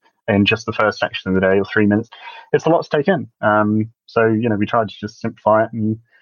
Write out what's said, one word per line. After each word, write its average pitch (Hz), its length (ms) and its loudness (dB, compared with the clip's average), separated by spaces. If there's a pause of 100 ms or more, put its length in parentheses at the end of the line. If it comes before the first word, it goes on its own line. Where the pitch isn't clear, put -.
(280)
in 104 160 2
just 107 220 -2
the 110 60 -6
first 107 260 -2
section - 300 -6
of 95 80 -2
the 92 40 0
day 95 180 2
or 98 60 0
three 104 220 0
minutes, 104 220 0 (440)
it's 143 140 -2
a - 20 2
lot 165 140 2
to - 80 -16
take 151 160 -2
in. 139 220 -2 (120)
Um, 107 520 0 (140)
so, 113 200 2
you 113 220 0
know, 104 80 0
we 101 100 -2
tried 113 220 -2
to - 120 -16
just 107 200 -12
simplify 110 440 0
it 107 80 -6
and 110 260 -4 (240)